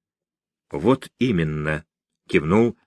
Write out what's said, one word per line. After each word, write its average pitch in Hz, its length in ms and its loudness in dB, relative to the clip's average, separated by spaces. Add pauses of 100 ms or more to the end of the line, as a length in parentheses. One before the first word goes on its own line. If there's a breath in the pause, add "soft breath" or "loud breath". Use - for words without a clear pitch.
(680)
«Вот 98 480 -2
именно», 78 640 -2 (440)
кивнул 98 600 2